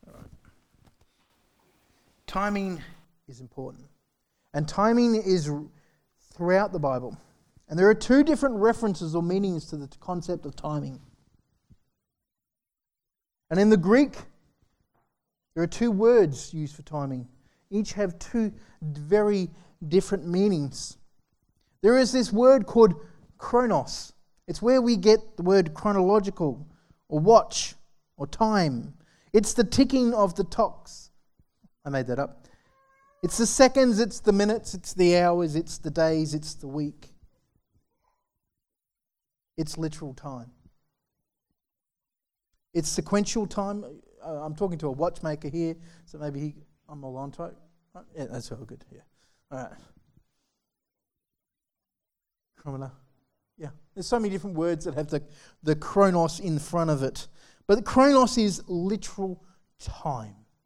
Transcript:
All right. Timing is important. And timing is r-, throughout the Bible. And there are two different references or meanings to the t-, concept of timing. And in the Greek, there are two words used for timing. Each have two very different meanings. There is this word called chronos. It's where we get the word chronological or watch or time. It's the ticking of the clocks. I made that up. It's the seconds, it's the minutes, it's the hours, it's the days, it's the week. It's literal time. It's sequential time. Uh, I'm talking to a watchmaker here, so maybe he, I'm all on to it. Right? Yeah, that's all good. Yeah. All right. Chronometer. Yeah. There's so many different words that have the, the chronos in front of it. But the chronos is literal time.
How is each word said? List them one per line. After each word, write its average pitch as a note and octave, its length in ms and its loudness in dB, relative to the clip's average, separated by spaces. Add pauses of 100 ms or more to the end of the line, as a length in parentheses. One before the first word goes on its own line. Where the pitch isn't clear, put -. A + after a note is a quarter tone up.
All - 80 -20
right. - 160 -20 (2000)
Timing G3 540 -4 (480)
is B2 100 -20
important. B2+ 460 -16 (680)
And D3 140 -2
timing A#3 480 2
is F#3 340 0
r-, D3 140 -4 (720)
throughout F#3 400 0
the F3 60 -4
Bible. B2+ 380 -4 (520)
And D#3+ 100 -6
there F#3 80 6
are G#3+ 80 8
two C4+ 300 4
different C#4 320 0
references G3 580 0
or E3+ 80 0
meanings F3+ 440 -2
to D#3 100 -10
the C#3+ 100 -12
t-, - 140 -20
concept F3 440 -8
of C#3 120 -14
timing. D3 420 -8 (2500)
And E3 80 -2
in G#3 120 4
the G#3+ 80 6
Greek, A3 400 2 (1400)
there E3 100 -2
are F3 40 -2
two A#3 240 -2
words G3+ 640 2
used D3+ 220 -8
for - 60 -20
timing. C3+ 480 -8 (400)
Each G#3 240 -4
have F#3+ 260 -4
two A3 340 -4 (280)
very F3+ 680 0 (380)
different F3+ 400 0
meanings. F3 720 -2 (840)
There A#3 160 6
is B3+ 140 4
this A#3 220 0
word B3 320 6
called A3 300 6 (420)
chronos. A3+ 720 -2 (360)
It's - 140 -8
where B3+ 200 4
we A#3 160 2
get G#3+ 400 4
the E3+ 60 -6
word F3+ 300 4
chronological F#3+ 960 0 (400)
or D#3 120 -2
watch - 560 4 (420)
or C#3 100 -8
time. D3+ 680 0 (400)
It's G#3+ 200 4
the A#3+ 100 2
ticking B3+ 500 2
of G3+ 220 2
the G3 80 -2
clocks. - 680 -4 (760)
I D3 60 -12
made C3+ 180 -4
that B2 120 -4
up. - 260 -8 (800)
It's - 140 -4
the A3+ 80 2
seconds, B3+ 540 4
it's A3+ 200 -2
the - 120 0
minutes, G#3 420 0
it's - 200 -12
the F3 240 4
hours, F3 380 2
it's E3 220 -6
the - 120 -10
days, D#3+ 440 0
it's D3+ 200 -8
the - 140 -14
week. D3 420 -10 (2500)
It's D#3 200 -8
literal D#3 360 -8
time. B2+ 380 -16 (2250)
It's E3 160 -2
sequential G3+ 580 -2
time. G3+ 360 -8 (400)
Uh, D3 200 -12
I'm D#3 120 -10
talking F3+ 240 -4
to D#3 80 -6
a C#3 40 -4
watchmaker D3+ 580 -6
here, E3 260 -6 (300)
so - 140 -20
maybe D3 200 -10
he, D3 160 -10 (320)
I'm D3 160 -20
all C3 140 -14
on C#3 140 -14
to E3+ 140 -14
it. E3 100 -16 (380)
Right? F3+ 120 -20 (100)
Yeah, D3 160 -10
that's B2 200 -14
all A2+ 80 -14
good. A2+ 320 -20
Yeah. - 80 -20 (520)
All C3+ 60 -14
right. B2+ 140 -14 (2750)
Chronometer. C3+ 340 -14 (680)
Yeah. D3 120 -16 (240)
There's F#3+ 140 -12
so A#3+ 120 0
many G#3+ 100 -2
different F#3+ 260 -8
words E3 300 -2
that E3 80 -6
have D3 140 -6
the, D3 160 -4 (400)
the D3+ 120 2
chronos E3+ 640 2
in E3+ 200 -4
front E3 320 -2
of C#3 120 0
it. - 240 -8 (400)
But G3+ 80 6
the G3+ 80 -4
chronos C4 540 4
is G3+ 300 0
literal F#3+ 760 -6 (360)
time. A2+ 560 -10 (300)